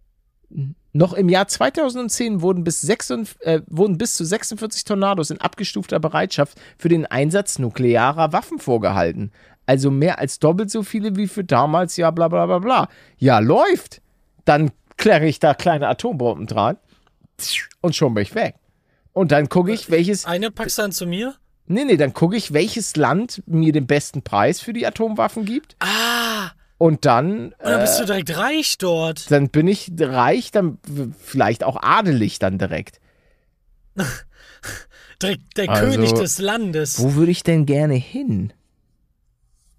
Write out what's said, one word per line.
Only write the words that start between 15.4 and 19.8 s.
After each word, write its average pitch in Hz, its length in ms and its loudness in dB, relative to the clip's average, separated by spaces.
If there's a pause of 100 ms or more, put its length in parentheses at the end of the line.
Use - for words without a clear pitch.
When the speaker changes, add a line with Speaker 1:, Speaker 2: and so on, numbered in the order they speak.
Speaker 1:
kleine 151 340 0
Atombomben 120 580 -2
dran 110 320 0 (1040)
und 165 120 0
schon 131 200 0
bin 104 80 0
ich - 120 -6
weg. 220 200 -2 (580)
Und 180 180 0
dann 147 200 2
gucke 180 220 2
ich, - 180 -6